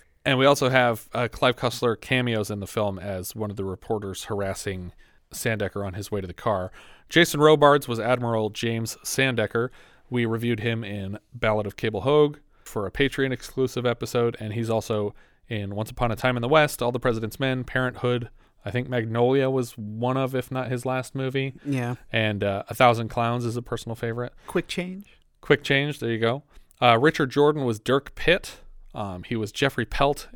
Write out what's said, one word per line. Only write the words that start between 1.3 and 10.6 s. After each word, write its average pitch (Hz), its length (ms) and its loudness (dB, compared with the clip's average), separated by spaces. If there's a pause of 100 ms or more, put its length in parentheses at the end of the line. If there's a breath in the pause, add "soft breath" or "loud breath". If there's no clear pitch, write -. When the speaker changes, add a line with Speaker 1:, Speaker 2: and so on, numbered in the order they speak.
Speaker 1:
Clive 123 240 0
Cussler 120 420 0
cameos 120 520 0
in 104 100 -6
the 95 60 -8
film 101 320 -2
as 95 360 -8
one 107 160 -6
of 98 60 -10
the 98 80 -4
reporters 98 600 -6
harassing 95 680 -6 (400)
Sandecker 104 540 -4
on 90 80 -8
his 101 160 -10
way 104 100 -2
to 92 60 -6
the 87 80 -10
car. 92 360 -2 (380 soft breath)
Jason 160 320 2
Robards 147 480 6
was 117 100 -4
Admiral 117 520 0
James 113 540 -4
Sandecker. 120 640 0 (400 soft breath)
We 120 160 0
reviewed 113 340 -2